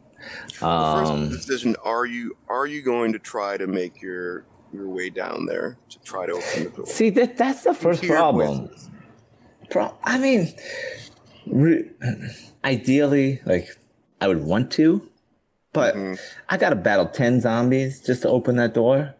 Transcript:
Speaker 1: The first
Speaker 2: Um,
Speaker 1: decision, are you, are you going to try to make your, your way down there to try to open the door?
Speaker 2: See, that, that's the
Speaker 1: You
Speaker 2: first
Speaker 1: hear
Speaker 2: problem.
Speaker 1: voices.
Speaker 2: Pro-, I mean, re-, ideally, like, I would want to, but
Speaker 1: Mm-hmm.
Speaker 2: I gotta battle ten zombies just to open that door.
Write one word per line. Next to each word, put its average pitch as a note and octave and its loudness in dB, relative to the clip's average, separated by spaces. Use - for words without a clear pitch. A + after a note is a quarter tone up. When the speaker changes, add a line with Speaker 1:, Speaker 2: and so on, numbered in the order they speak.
Speaker 1:
The - -14
first - -12
Speaker 2:
Um, D2+ -2
Speaker 1:
decision, A2+ -2
are A#2 -2
you, A#2+ -10
are B2+ -2
you D3 -10
going A#2+ 0
to G#2+ -6
try G2+ -4
to F#2+ -4
make F#2 -4
your, F2+ -10
your G2 -10
way F#2 -6
down E2+ -8
there - -6
to - -20
try - -10
to E2+ -4
open - -6
the - -10
door? - -14
Speaker 2:
See, - 2
that, B3 2
that's C4+ 0
the A#4 2
Speaker 1:
You D4 0
Speaker 2:
first - 0
Speaker 1:
hear F3 0
Speaker 2:
problem. D#2+ 2
Speaker 1:
voices. - -20
Speaker 2:
Pro-, - -2
I A#3+ -2
mean, B3+ 2
re-, - 2
ideally, C3+ 4
like, F2 2
I G2 2
would E2+ 2
want G2+ 2
to, D#3+ 4
but B2 2
Speaker 1:
Mm-hmm. F#2+ -6
Speaker 2:
I - -2
gotta B2 2
battle G2 4
ten B2 2
zombies B2+ 0
just B2+ -2
to - 4
open B2 2
that A#2+ 2
door. C3+ 2